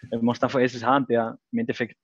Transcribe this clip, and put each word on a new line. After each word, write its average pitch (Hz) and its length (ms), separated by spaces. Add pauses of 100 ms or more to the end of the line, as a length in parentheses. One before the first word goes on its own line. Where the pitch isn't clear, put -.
(100)
Du 117 100
machst 117 240
einfach 127 160
S 123 140
S 113 100
H 131 140
und 131 100
der 117 300 (120)
im 117 100
Endeffekt 117 440